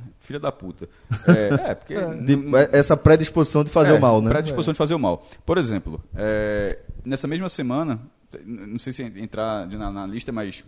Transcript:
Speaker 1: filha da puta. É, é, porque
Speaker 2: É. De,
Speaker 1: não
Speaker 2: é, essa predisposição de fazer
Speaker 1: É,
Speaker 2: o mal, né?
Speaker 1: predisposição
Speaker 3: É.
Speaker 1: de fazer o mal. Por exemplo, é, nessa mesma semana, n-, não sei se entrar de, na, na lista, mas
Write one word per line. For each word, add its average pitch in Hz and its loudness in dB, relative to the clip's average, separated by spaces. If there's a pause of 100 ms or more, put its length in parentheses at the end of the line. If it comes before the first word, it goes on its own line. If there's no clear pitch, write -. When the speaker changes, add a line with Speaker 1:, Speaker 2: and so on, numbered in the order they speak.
(220)
Speaker 1:
filha 139 -12
da 143 -4
puta. 90 -10 (400)
É, 262 4
é, - -6
porque - -14
Speaker 2:
É. 170 -4
De, 139 2
Speaker 1:
não 139 2
Speaker 2:
é, 143 6
essa 143 4
predisposição 156 4
de 151 -8
fazer - 6
Speaker 1:
É, 151 8
Speaker 2:
o - 0
mal, 117 6
né? 113 2
Speaker 1:
predisposição 151 -2
Speaker 3:
É. - -2
Speaker 1:
de - -8
fazer 160 0
o 160 0
mal. - -2 (200)
Por 170 0
exemplo, 104 -4 (140)
é, 107 -2 (240)
nessa 135 -6
mesma 175 -6
semana, 131 -4 (460)
n-, 104 -14
não 110 -10
sei 131 -10
se 131 -12
entrar 107 -8
de, 98 -12
na, 101 -8
na 98 -10
lista, 117 -10
mas 104 -8